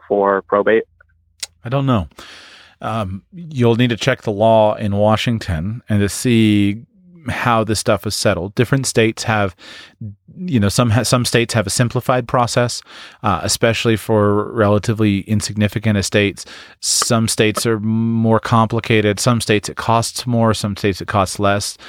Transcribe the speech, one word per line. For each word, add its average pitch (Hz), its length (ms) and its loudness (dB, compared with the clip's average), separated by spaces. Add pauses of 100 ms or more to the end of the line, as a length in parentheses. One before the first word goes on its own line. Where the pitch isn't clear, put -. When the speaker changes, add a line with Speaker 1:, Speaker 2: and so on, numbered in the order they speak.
Speaker 1:
for 98 340 2
probate? 101 420 2 (800)
Speaker 2:
I 117 60 -10
don't 135 160 -2
know. 110 220 0 (760)
Um, 107 500 -6
you'll 143 460 0
need 123 140 2
to 113 60 -4
check - 260 -2
the 117 80 -4
law 107 440 4
in 101 200 -4
Washington 104 920 0
and 104 140 2
to 101 80 2
see 107 760 2 (420)
how 117 360 0
this 104 160 -2
stuff - 260 -2
is 104 80 -6
settled. 98 400 -2
Different 131 320 0
states 113 380 0
have, 104 320 -2 (800)
you 180 220 0
know, 101 100 2
some 120 220 0
ha-, 120 100 2
some 123 240 0
states 117 300 0
have 107 100 0
a 98 60 -6
simplified 123 560 -2
process, 120 560 -2 (400)
uh, 98 180 0
especially 113 540 0
for 104 580 0
relatively 104 680 2
insignificant 104 760 -2
estates. 101 480 0 (360)
Some - 460 0
states 107 380 0
are 113 140 0
more 113 600 0
complicated. 110 800 0
Some 120 220 0
states 104 280 0
it - 80 -12
costs - 500 -2
more. 113 260 2
Some 101 240 -4
states 101 240 -2
it - 60 -12
costs 98 320 -2
less. 101 500 -2